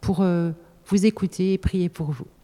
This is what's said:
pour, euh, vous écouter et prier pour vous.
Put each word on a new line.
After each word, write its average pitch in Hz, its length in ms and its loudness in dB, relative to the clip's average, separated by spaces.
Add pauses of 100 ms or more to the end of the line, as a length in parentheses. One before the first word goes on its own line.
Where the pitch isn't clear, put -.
pour, 190 200 0
euh, 175 300 2 (360)
vous 196 180 2
écouter 190 480 0
et 185 40 0
prier 185 320 -2
pour 156 220 -6
vous. 123 160 -8 (160)